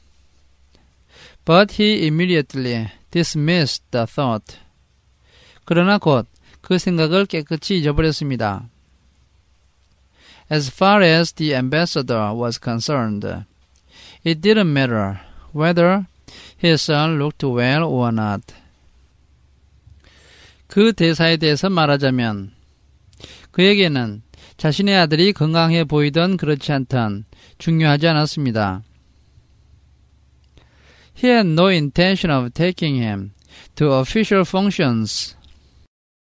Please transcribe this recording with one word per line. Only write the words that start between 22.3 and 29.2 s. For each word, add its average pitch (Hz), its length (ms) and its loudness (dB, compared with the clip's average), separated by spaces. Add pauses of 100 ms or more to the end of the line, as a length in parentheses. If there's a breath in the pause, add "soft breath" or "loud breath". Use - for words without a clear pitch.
그에게는 156 720 0 (340 soft breath)
자신의 196 400 0
아들이 170 360 2
건강해 165 520 0
보이든 151 520 0
그렇지 147 360 -4
않든 117 520 -2 (340 soft breath)
중요하지 160 480 2
않았습니다. 123 760 -2 (2250 soft breath)